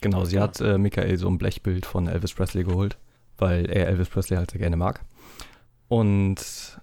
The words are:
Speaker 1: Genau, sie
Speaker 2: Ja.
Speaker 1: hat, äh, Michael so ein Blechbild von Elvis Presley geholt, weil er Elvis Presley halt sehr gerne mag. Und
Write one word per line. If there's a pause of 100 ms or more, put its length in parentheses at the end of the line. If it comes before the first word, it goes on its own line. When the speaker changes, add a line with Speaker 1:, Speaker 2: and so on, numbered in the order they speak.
Speaker 1:
Genau,
sie
Speaker 2:
Ja.
Speaker 1:
hat,
äh,
Michael
so
ein
Blechbild
von
Elvis
Presley
geholt, (400)
weil
er
Elvis
Presley
halt
sehr
gerne
mag. (840)
Und